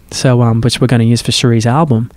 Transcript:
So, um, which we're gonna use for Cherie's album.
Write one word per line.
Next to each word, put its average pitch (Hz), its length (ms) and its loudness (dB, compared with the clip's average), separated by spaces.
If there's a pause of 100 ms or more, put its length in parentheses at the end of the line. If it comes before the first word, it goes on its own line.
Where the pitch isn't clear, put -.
(120)
So, 123 300 0
um, 117 180 2
which 117 220 -2
we're 127 60 2
gonna 117 180 2
use 117 160 0
for 123 100 -4
Cherie's 117 340 0
album. 120 520 0